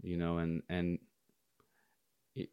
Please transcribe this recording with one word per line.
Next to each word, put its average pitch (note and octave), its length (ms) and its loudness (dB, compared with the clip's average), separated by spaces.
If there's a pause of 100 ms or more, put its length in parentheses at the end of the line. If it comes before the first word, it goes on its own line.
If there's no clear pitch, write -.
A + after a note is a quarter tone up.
you F2 140 -2
know, E2+ 220 2
and, E2 300 0
and F2 300 2 (1400)
i-, - 160 -6